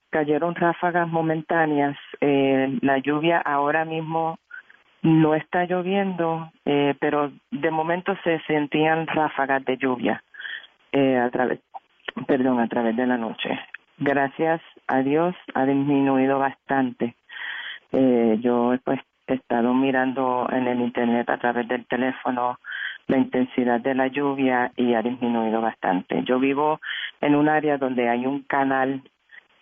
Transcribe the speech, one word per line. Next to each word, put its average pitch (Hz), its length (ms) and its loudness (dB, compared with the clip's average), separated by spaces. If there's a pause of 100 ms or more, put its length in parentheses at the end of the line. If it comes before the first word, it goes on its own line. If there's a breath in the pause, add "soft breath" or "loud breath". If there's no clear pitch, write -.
(100)
cayeron 156 440 0
ráfagas 170 540 0
momentáneas. 160 880 0 (240)
Eh, 135 600 2
la 135 160 2
lluvia 151 400 0
ahora 147 460 0
mismo 160 540 -4 (640 loud breath)
no 160 320 6
está 180 320 -2
lloviendo, 175 840 -2 (140)
eh, 143 340 2
pero 147 320 0 (200)
de 151 200 -4
momento 170 440 -2 (100)
se 160 220 0
sentían 156 600 0
ráfagas 139 580 -2
de 131 120 -2
lluvia, 123 460 -2 (680 loud breath)
eh, 135 260 4
a 123 120 2
través, 123 300 -2 (680)
perdón, 131 340 2
a 113 80 0
través 117 280 0
de 127 100 0
la 123 120 0
noche. 117 320 -6 (480)
Gracias 143 600 0 (260)
a 131 160 0
Dios 160 320 2 (200)
ha 131 120 0
disminuido 139 720 2
bastante. 135 760 -2 (760 loud breath)
Eh, 117 480 4
yo, 120 420 2
pues, 135 180 -4 (260)
he 135 80 -2
estado 123 400 0
mirando 131 760 0
en 127 180 0
el 123 120 0
internet 120 500 0
a 135 80 0
través 120 300 -2
del 120 180 -4
teléfono 123 720 -2 (480 loud breath)
la 135 120 0
intensidad 127 640 0
de 131 140 -2
la 131 140 0
lluvia 131 680 0
y 120 180 2
ha 113 80 2
disminuido 117 580 0
bastante. 110 640 -2
Yo 127 160 0
vivo 143 400 0 (400 loud breath)
en 147 140 2
un 147 160 4
área 151 260 2
donde 127 320 0
hay 120 180 0
un 139 180 -4
canal 135 580 0 (600 loud breath)